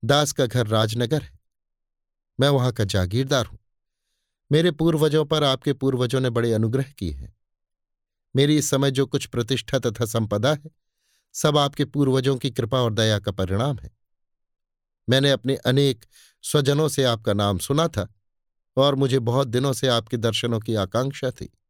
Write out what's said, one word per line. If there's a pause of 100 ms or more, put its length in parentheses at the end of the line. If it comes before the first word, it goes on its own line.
दास
का
घर
राजनगर
है, (1000)
मैं
वहां
का
जागीरदार
हूं। (920)
मेरे
पूर्वजों
पर
आपके
पूर्वजों
ने
बड़े
अनुग्रह
किए
हैं। (1000)
मेरी
इस
समय
जो
कुछ
प्रतिष्ठा
तथा
संपदा
है, (640)
सब
आपके
पूर्वजों
की
कृपा
और
दया
का
परिणाम
है। (1160)
मैंने
अपने
अनेक (380)
स्वजनों
से
आपका
नाम
सुना
था (600)
और
मुझे
बहुत
दिनों
से
आपके
दर्शनों
की
आकांक्षा
थी। (120)